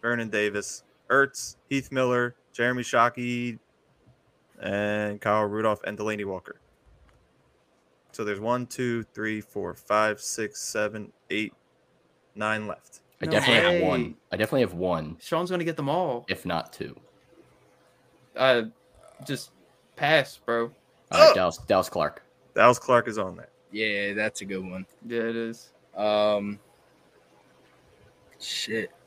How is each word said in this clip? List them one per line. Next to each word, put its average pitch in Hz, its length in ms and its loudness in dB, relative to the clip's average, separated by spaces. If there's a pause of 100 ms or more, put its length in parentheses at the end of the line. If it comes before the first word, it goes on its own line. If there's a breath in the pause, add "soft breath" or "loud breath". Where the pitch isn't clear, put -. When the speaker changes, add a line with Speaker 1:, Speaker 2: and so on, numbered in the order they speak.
Speaker 1:
Vernon 117 260 -2
Davis, 104 540 -2 (280)
Ertz, 135 460 0 (140)
Heath 139 200 -4
Miller, 123 440 0 (180)
Jeremy 123 300 -2
Shockey, 120 760 0 (1040)
and 104 580 -2
Kyle 107 240 2
Rudolph 107 400 0
and 101 140 -8
Delanie 104 260 -4
Walker. 92 320 -10 (1600)
So 113 120 -8
there's 101 160 -4
one, 120 260 -2
two, 120 380 -4 (100)
three, 110 260 -6
four, 92 340 -10
five, 107 460 0
six, - 400 -8
seven, 107 520 -6 (180)
eight, 107 240 -4 (800)
nine 107 320 -2
left. - 340 -14 (200)
Speaker 2:
I - 60 -4
Speaker 3:
No - 60 -2
Speaker 2:
definitely 117 300 4
have 175 200 4
Speaker 3:
way. 92 60 2
Speaker 2:
one. 82 260 -2 (160)
I 90 60 -4
definitely 110 260 0
have 90 120 -2
one, 82 460 -2
Speaker 3:
Sean's 175 300 -4
gonna 175 140 -2
get 160 120 -4
them 143 120 -4
all. 143 400 -2
Speaker 2:
if - 160 -6
not 87 280 -4
two. - 220 -10 (1400)
Speaker 3:
Uh, 123 280 4 (600)
just - 240 -8 (460)
pass, 147 420 2
bro. 117 260 -2 (460)
Speaker 2:
All - 100 4
right, 311 100 12
Speaker 1:
Oh! - 40 6
Speaker 2:
Dallas, 92 240 2
Dallas 92 300 2
Clark. 78 340 -2 (320)
Speaker 1:
Dallas 120 240 8
Clark 120 300 2
is 107 100 -6
on 92 180 -6
there. - 120 -20 (220)
Speaker 4:
Yeah, 101 440 -2
that's 107 260 -4
a 101 40 -10
good 95 200 -6
one. 92 200 -10 (220)
Speaker 3:
Yeah, 117 160 -4
it 113 140 -4
is. 113 360 -10 (240)
Speaker 4:
Um, 104 600 0 (1800)
shit. - 500 -6 (160)